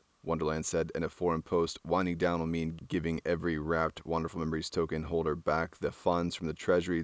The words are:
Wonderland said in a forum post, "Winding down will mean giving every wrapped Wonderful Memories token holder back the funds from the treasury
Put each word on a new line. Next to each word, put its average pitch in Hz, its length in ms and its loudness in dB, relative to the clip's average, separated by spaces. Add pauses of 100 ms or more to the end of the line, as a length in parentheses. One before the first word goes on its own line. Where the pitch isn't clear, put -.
(240)
Wonderland 80 440 0
said 80 260 0
in 82 100 -2
a 78 60 0
forum 82 320 0
post, 85 420 0
"Winding 87 340 2
down 87 220 2
will 82 60 0
mean 82 420 -2
giving 82 380 0
every 85 320 0
wrapped 80 480 0
Wonderful 82 360 -2
Memories 80 280 -2
token 80 320 0
holder 80 340 0
back 80 420 -2
the 69 140 -2
funds 87 440 0
from 85 100 -6
the 78 80 -2
treasury 87 500 2